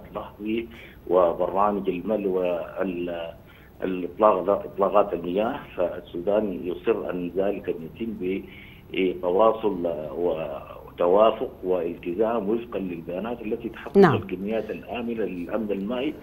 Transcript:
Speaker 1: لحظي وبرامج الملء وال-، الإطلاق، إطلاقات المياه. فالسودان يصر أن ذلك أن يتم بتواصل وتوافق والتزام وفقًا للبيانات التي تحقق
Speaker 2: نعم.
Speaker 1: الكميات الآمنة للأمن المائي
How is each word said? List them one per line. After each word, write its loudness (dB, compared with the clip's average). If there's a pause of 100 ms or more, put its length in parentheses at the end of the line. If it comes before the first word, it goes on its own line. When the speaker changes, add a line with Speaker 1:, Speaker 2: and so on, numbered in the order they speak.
(160)
Speaker 1:
لحظي -4 (400)
وبرامج 4
الملء -2
وال-، -2 (500)
الإطلاق، 2
إطلاقات 4
المياه. -2 (160)
فالسودان -2
يصر 0
أن -4
ذلك -2
أن -6
يتم -4 (520)
بتواصل 2 (300)
وتوافق 2 (120)
والتزام 0
وفقًا -2
للبيانات -6
التي -4
تحقق 0
Speaker 2:
نعم. 10
Speaker 1:
الكميات -4
الآمنة -4
للأمن -4
المائي -2